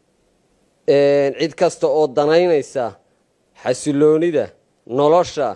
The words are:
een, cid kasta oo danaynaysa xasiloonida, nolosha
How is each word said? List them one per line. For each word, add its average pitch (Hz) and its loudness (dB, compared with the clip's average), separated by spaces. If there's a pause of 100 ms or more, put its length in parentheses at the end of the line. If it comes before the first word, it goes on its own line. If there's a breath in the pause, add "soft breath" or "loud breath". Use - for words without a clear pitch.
(880)
een, 143 2
cid 147 -4
kasta 170 -2
oo 151 0
danaynaysa 147 0 (760)
xasiloonida, 151 0 (400)
nolosha 147 0